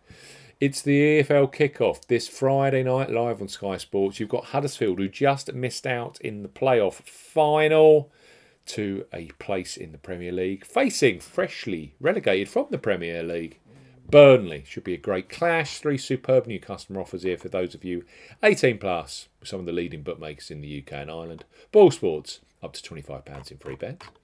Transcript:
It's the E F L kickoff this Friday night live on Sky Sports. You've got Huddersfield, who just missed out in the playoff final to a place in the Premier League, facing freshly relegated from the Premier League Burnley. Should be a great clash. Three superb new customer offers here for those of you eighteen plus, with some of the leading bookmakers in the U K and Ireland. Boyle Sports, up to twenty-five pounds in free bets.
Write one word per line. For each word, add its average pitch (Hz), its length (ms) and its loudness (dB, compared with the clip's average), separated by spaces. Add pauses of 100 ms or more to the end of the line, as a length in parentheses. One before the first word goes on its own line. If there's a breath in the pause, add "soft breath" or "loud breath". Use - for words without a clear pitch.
(600 loud breath)
It's 139 220 -2
the 143 100 0
E 151 280 4
F 139 100 2
L 139 180 4
kickoff 127 580 0
this 117 220 0
Friday 135 540 0
night 127 280 -2
live 113 300 -2
on 98 80 -10
Sky 95 300 -8
Sports. 98 420 -2
You've 107 80 -6
got - 180 -4
Huddersfield, 131 520 -2
who 98 100 -4
just 135 460 -2
missed 123 320 -8
out 120 340 -6
in 104 220 -10
the 98 60 -14
playoff 120 540 0
final 156 1080 4 (540 soft breath)
to 98 480 -6
a 85 140 -12 (100)
place 95 400 -8
in 85 140 -14
the 76 60 -20
Premier 87 340 -10
League, 92 340 -4
facing 135 540 0
freshly 87 800 -8
relegated 120 500 -2
from 277 200 -2
the 190 80 -6
Premier 85 440 -4
League 82 360 -8 (520 soft breath)
Burnley. 117 560 10
Should - 180 -14
be 90 100 -4
a 85 40 -10
great 95 300 -4
clash. 165 500 -2
Three 143 200 -2
superb 131 480 0
new 107 120 -8
customer 95 440 -10
offers 87 200 -10
here 92 140 -2
for 90 140 -14
those 92 240 -4
of 80 100 -20
you 87 220 -6 (360 loud breath)
eighteen 139 360 2
plus, 87 500 -8 (120)
with - 100 -18
some 98 100 -10
of 90 60 -10
the 85 60 -6
leading 82 300 -6
bookmakers 78 480 -12
in 76 120 -14
the 73 60 -14
U 73 140 -12
K 71 200 -12
and 76 80 -12
Ireland. 82 340 -14 (260 soft breath)
Boyle 202 200 10
Sports, 80 500 -4 (220)
up 90 120 -14
to - 80 -16
twenty-five 71 420 -16
pounds 69 260 -18
in 69 80 -20
free 69 160 -12
bets. 120 320 -12 (180)